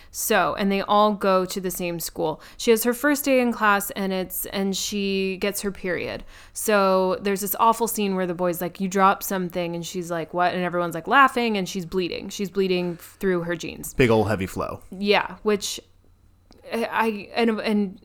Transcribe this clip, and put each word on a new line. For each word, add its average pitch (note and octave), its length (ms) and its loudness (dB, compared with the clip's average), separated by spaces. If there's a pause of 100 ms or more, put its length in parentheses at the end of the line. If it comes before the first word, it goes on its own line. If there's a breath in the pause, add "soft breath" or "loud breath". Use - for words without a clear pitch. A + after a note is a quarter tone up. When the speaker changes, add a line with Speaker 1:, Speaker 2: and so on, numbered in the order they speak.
(100)
Speaker 1:
So, - 480 2
and G3 120 0
they G3 120 0
all G#3 320 4
go F#3+ 320 2
to F#3 120 -6
the F#3 120 -4
same F3 300 -4
school. D#3+ 420 -4 (160 loud breath)
She - 120 2
has A3 140 6
her A#3+ 80 2
first C#4+ 320 2
day C4 160 4
in A#3+ 100 2
class, G#3 420 2
and F#3+ 200 -2
it's, F#3 340 -4
and G3 300 -2
she F#3+ 640 -2
gets G3 240 -4
her G3+ 80 -4
period. D#3+ 520 -6 (300 loud breath)
So F#3+ 720 2
there's G3 180 0
this G3+ 180 -4
awful A3+ 300 4
scene G3+ 260 -2
where F#3 120 0
the F3 80 -2
boy's F3 260 -2
like, F3 180 -6
"You F#3+ 100 -2
dropped G3 360 4
something," F3 500 -4
and E3+ 120 -6
she's F3 240 -6
like, E3 240 -6
"What?" F3 180 2
And F3+ 120 -2
everyone's, F3 300 0
like, E3 140 -8
laughing, A#3+ 480 4
and F#3 100 -2
she's F3 200 -6
bleeding. F#3 420 -4
She's G3 220 -6
bleeding F3+ 480 0
through F3+ 460 -2
her E3+ 120 -4
jeans. - 380 -10
Speaker 2:
Big B2 160 6
ol' A2 140 6
heavy G2 220 0
flow. - 440 -6
Speaker 1:
Yeah, F#3+ 540 0
which G#3 360 -2 (920)
I, A3+ 640 -2
and, A#3 260 2
and G#3 440 0